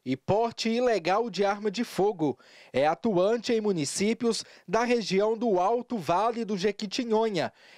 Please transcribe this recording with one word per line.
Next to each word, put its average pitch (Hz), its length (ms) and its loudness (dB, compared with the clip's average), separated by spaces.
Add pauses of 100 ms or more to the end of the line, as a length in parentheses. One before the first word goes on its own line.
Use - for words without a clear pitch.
e 127 140 -2
porte 226 540 0
ilegal 226 580 2
de 190 160 -2
arma 208 260 0
de 208 140 -4
fogo. 180 540 0 (340)
É 135 140 2
atuante 208 640 2
em 220 80 2
municípios 208 840 0 (240)
da 226 180 0
região 220 520 0
do 208 240 2
Alto 233 380 0
Vale 202 480 0
do 202 100 -4
Jequitinhonha. 214 960 -2 (260)